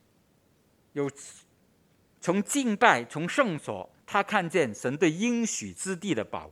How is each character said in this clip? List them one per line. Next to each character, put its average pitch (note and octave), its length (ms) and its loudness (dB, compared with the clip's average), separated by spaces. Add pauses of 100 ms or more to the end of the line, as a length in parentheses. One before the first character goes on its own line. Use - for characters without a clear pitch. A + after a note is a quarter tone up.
(920)
有， C#3 180 0 (1080)
从 F#3+ 220 2
敬 A#3+ 340 0
拜， E3+ 280 6
从 D3+ 240 -6
圣 G3+ 300 2
所， G2 320 -8 (160)
他 G3+ 160 0
看 G3 260 0
见 D3 240 2
神 B2+ 240 -4
对 D#3+ 140 4
应 A#3 340 0
许 G#2 280 -6
之 F#3+ 240 -6
地 E3+ 180 -2
的 G#2 100 -2
保 E2+ 280 -10